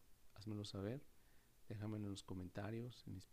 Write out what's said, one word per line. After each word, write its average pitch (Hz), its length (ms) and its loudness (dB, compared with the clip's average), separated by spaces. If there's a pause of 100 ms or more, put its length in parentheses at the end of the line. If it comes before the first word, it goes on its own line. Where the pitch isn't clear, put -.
(340)
házmelo 104 300 2
saber. 107 400 4 (640)
Déjame 107 300 2
en 104 120 4
los 95 140 0
comentarios, 104 840 0
en 104 80 -2
mis 92 180 -4